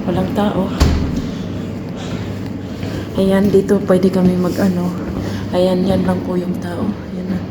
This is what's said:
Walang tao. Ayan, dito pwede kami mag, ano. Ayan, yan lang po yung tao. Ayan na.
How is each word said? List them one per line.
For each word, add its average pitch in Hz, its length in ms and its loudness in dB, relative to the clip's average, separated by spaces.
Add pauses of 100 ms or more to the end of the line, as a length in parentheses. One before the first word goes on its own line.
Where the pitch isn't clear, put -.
Walang 185 300 0
tao. 202 340 0 (2500)
Ayan, 196 320 4
dito 196 320 4
pwede 185 320 4
kami 180 240 4
mag, 180 180 0
ano. 175 380 0 (560)
Ayan, 180 340 2
yan 185 220 2
lang 180 160 2
po 180 160 -2
yung 180 220 -2
tao. 175 260 -4
Ayan 185 420 -6
na. 185 120 -2 (120)